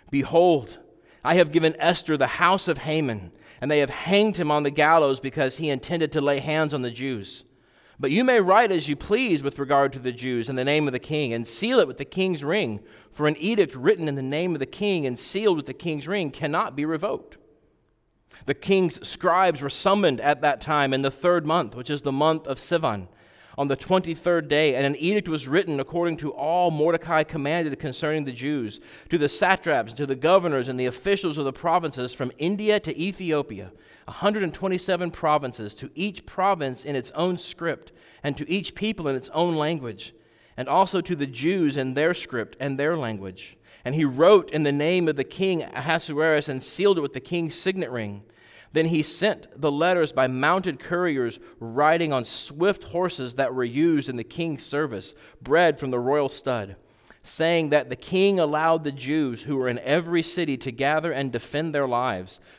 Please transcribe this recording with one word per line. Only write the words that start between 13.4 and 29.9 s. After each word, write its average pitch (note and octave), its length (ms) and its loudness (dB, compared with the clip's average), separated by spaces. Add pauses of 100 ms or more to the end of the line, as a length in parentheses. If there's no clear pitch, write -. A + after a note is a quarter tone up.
written D#3+ 320 2
in C#3+ 80 -2
the C3+ 60 -4
name D#3 320 -2
of D3 60 -4
the C3 60 -4
king F#3 400 -2
and B2 140 -4
sealed G3+ 380 0
with C#3 80 -6
the C3+ 80 -10
king's D3 340 -6
ring F3+ 240 -4
cannot D#3+ 440 -4
be D3 100 -2
revoked." E3 520 -4 (1080)
The C#3+ 80 0
king's F#3+ 520 0
scribes F3 560 2
were C#3 80 -4
summoned F#3+ 520 2
at C#3+ 200 2
that D3 200 0
time C#3+ 320 0
in C3 80 0
the C#3 100 0
third F3 340 2
month, D3+ 300 -2
which B2 140 -10
is D3 140 -4
the C#3 100 -2
month D#3 340 2
of C3+ 120 -6
Sivan, A#2+ 500 -2 (480)
on C#3+ 100 0
the C#3 80 0
twenty-third E3 720 0
day, D3 280 4
and C#3 100 2
an C#3 120 0
edict F#3 300 0
was D3 200 -4
written D#3 340 0
according E3+ 360 -2
to C#3+ 140 -6
all E3+ 400 2
Mordecai D#3+ 520 2
commanded D3+ 540 -4
concerning D3+ 460 -4
the C3+ 80 -6
Jews, B2 480 -4 (300)
to E3+ 80 2
the D3 100 4
satraps, D3 640 2